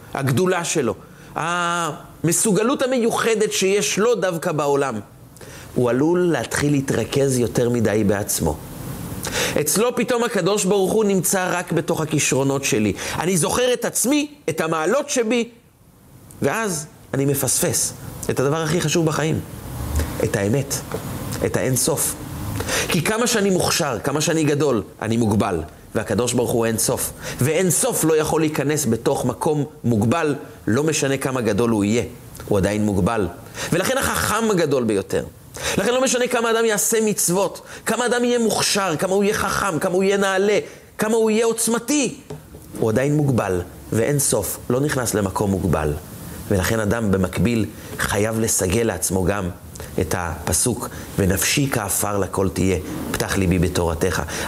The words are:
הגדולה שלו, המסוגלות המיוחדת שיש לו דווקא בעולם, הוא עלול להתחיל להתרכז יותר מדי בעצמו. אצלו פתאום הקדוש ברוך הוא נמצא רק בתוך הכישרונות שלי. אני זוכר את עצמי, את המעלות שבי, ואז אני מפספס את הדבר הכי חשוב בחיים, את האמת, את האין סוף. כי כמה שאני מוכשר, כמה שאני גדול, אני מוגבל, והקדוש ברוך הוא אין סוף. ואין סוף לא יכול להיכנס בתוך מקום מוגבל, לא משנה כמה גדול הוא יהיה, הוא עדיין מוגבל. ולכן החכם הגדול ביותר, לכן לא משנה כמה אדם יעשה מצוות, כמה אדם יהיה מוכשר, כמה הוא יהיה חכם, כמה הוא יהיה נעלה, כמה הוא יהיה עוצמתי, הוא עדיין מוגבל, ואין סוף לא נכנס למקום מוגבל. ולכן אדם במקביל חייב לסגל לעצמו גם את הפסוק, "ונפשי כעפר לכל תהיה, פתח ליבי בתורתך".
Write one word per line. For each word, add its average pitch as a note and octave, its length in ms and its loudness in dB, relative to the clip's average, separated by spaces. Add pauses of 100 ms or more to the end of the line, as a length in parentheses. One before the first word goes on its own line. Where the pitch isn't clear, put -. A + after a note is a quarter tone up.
(140)
הגדולה E3+ 500 0
שלו, B2 300 0 (400)
המסוגלות F3 1500 0
המיוחדת A3+ 680 0
שיש G3 460 0
לו A3+ 160 4
דווקא F3+ 380 -2
בעולם, C#3+ 480 0 (760)
הוא B2 160 2
עלול E3+ 420 4
להתחיל C#3+ 400 0
להתרכז C3+ 680 2
יותר A#2+ 320 2
מדי A2 360 2
בעצמו. G2 500 0 (1040)
אצלו G#3 360 0
פתאום A#3+ 280 0
הקדוש G3+ 400 0
ברוך F#3+ 280 2
הוא A3 120 4
נמצא F#3+ 480 2
רק F3+ 200 -4
בתוך D#3+ 280 0
הכישרונות C3+ 640 0
שלי. G#2+ 280 2 (260)
אני F3+ 180 0
זוכר F#3 360 2
את A#3 120 -2
עצמי, C#4+ 500 0 (140)
את D#3+ 120 -2
המעלות E3 500 0
שבי, A#3 380 0 (960)
ואז E3+ 440 -2 (280)
אני C3+ 100 2
מפספס C3+ 680 0 (380)
את A2+ 100 0
הדבר C#3+ 220 2
הכי D#3+ 180 0
חשוב D#3+ 260 2
בחיים, D3+ 340 0 (840)
את A2 120 0
האמת, A2+ 380 0 (720)
את - 100 0
האין A#2+ 200 0
סוף. - 380 0 (760)
כי E3 140 2
כמה A3 240 0
שאני G3+ 240 2
מוכשר, D#3+ 540 2
כמה C#3+ 160 0
שאני D#3+ 240 2
גדול, C#3 380 2 (200)
אני A2 140 0
מוגבל, G#2 440 2 (340)
והקדוש A2+ 380 0
ברוך A#2+ 180 2
הוא A#2 160 2
אין A2+ 120 0
סוף. - 340 -2 (280)
ואין D#3+ 300 2
סוף A3+ 340 0
לא D#3+ 120 4
יכול D#3 240 2
להיכנס D3+ 460 0
בתוך A#2 380 0
מקום C#3+ 400 0 (200)
מוגבל, A#2+ 500 2 (320)
לא A2+ 160 2
משנה C#3+ 340 0
כמה C3 240 -2
גדול A2 300 2
הוא G#2 140 2
יהיה, A2 180 2 (460)
הוא G#2 100 4
עדיין G#2 260 2
מוגבל. G#2 440 2 (440)
ולכן F#3+ 260 0
החכם A3+ 520 0
הגדול C#3+ 340 2
ביותר, G2 400 -2 (540)
לכן G#3 160 2
לא B3+ 80 2
משנה B3 240 2
כמה A#3 240 0
אדם A3+ 140 2
יעשה A3 360 2
מצוות, G3 600 0 (260)
כמה A3+ 200 0
אדם A#3+ 180 2
יהיה A#3+ 140 2
מוכשר, G3+ 600 0
כמה F#3 160 0
הוא G3+ 100 4
יהיה G#3 100 2
חכם, F3 440 0
כמה F3+ 160 0
הוא F#3+ 80 4
יהיה G3 140 2
נעלה, G3 420 2 (400)
כמה A3 180 2
הוא A3 140 4
יהיה A3 160 4
עוצמתי, A#3 720 0 (580)
הוא A2+ 120 2
עדיין C3+ 260 2
מוגבל, A2 440 2 (320)
ואין B2+ 260 2
סוף A#2 400 0 (120)
לא B2 100 2
נכנס C#3 340 0
למקום G2+ 360 2
מוגבל. E2 420 2 (560)
ולכן G2+ 320 2
אדם G#2+ 320 0
במקביל F#2+ 540 2 (320)
חייב A2 420 0
לסגל G#2 420 2
לעצמו F#2+ 420 0
גם F#2+ 240 0 (520)
את - 180 -2
הפסוק, F2 680 -2 (300)
"ונפשי G2 540 2
כעפר G#2 460 -2
לכל F#2+ 300 0
תהיה, F2+ 280 2 (340)
פתח - 260 -2
ליבי F#2 220 4
בתורתך". E2+ 640 0 (260)